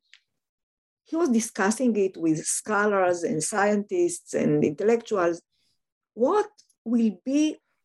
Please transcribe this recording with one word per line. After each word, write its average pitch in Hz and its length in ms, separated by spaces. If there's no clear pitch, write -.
He - 120
was 330 140
discussing 226 680
it 190 180
with 160 300
scholars 196 800
and 156 200
scientists 196 880
and 151 300
intellectuals. 180 800
What 370 360
will 226 400
be 294 320